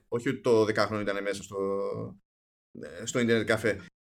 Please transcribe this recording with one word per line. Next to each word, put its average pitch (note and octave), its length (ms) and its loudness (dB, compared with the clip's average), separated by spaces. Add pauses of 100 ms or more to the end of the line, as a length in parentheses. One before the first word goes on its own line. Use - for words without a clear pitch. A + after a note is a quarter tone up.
όχι A#2 220 -2
ότι B2 120 -2
το A2+ 240 6
δεκάχρονο G#2+ 360 2
ήταν G2+ 220 -2
μέσα G2 200 -4
στο, G2 140 -12 (1200)
ε, E2 240 -14
στο B2+ 140 -2
ίντερνετ A2+ 280 2
καφέ. G#2+ 340 0 (240)